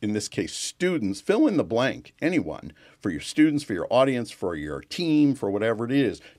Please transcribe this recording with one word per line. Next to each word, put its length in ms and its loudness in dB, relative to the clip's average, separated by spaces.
in 100 -2
this 160 -4
case, 240 -6
students, 680 -2
fill 280 2
in 80 0
the 80 2
blank, 560 -2
anyone, 520 -4
for 100 -2
your 100 -4
students, 440 2
for 100 -4
your 160 -2
audience, 420 2
for 240 -4
your 260 -6
team, 520 4
for 160 -2
whatever 340 0
it 80 -4
is, 280 2